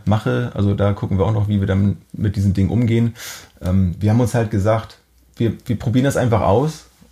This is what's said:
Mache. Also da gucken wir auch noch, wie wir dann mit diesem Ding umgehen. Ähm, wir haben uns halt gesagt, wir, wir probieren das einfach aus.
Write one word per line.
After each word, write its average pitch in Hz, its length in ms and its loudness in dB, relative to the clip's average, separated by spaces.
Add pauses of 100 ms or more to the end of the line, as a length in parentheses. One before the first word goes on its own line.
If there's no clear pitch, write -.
Mache. 120 480 0
Also 101 200 0
da 101 180 0
gucken 98 260 -2
wir 95 80 2
auch 110 60 0
noch, 104 160 -2
wie 104 120 0
wir 98 60 0
dann 95 320 0 (140)
mit 104 240 -2
diesem 98 180 2
Ding 98 140 2
umgehen. 113 460 0 (480)
Ähm, 92 380 0
wir 104 100 2
haben 117 100 4
uns 123 140 0
halt 113 160 0
gesagt, 110 480 -2 (380)
wir, 110 160 0 (140)
wir 117 120 -4
probieren 123 260 0
das 139 120 0
einfach 110 240 2
aus. 131 460 0 (260)